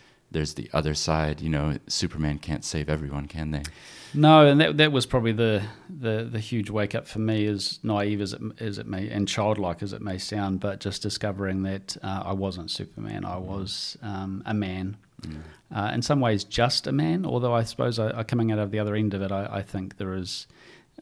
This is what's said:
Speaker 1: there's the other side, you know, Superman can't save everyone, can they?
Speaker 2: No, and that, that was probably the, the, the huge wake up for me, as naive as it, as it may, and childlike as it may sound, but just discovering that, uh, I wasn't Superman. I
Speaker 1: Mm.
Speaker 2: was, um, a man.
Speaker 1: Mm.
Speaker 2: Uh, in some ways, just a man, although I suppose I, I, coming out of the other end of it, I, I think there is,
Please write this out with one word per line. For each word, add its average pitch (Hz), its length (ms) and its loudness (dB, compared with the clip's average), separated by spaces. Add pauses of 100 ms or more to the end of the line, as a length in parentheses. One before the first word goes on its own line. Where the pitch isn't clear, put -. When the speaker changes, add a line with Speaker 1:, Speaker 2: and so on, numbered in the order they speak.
(300)
Speaker 1:
there's 78 240 -2
the 57 180 -8
other 76 220 2
side, 78 480 0
you 80 80 -2
know, 73 280 2 (100)
Superman 76 500 -2
can't - 260 -6
save 76 240 -4
everyone, 73 380 -4
can 78 240 -6
they? 73 120 -2 (520)
Speaker 2:
No, 151 320 10
and 143 160 8
that, 151 160 4
that 151 120 6
was 131 140 2
probably 117 280 2
the, 110 300 2 (280)
the, 117 400 -2
the 117 80 -4
huge 107 320 -4
wake 104 240 0
up - 120 -4
for - 120 -8
me, 110 280 2
as 101 360 -2
naive 104 400 0
as 98 100 -4
it, - 80 -10 (180)
as 104 200 -6
it 113 80 -10
may, 101 240 -4
and 101 180 2
childlike 101 540 0
as 101 100 -6
it 107 80 -10
may 101 160 -6
sound, 98 440 -2
but 98 200 -4
just - 220 -4
discovering 95 640 -2
that, 95 380 -6
uh, 98 240 -4
I 92 60 -4
wasn't 95 380 -4
Superman. 104 560 -8
I 92 100 -6
Speaker 1:
Mm. 92 60 -8
Speaker 2:
was, 95 600 -6
um, 98 440 -6
a 110 80 -2
man. 95 420 -2 (260)
Speaker 1:
Mm. 78 180 -10 (340)
Speaker 2:
Uh, 104 200 -2
in 117 80 0
some 147 180 2
ways, 110 240 2
just - 420 0
a 139 60 0
man, 160 340 2
although 123 280 2
I 117 100 4
suppose 120 340 -2
I, 113 220 0
I, - 20 -2
coming 113 300 2
out 107 60 2
of 104 120 0
the 107 80 -2
other 104 160 0
end 107 200 2
of 95 80 -2
it, 98 100 -2
I, 101 260 -2
I 98 40 -2
think 95 360 -8
there 95 160 -4
is, 92 320 -6 (560)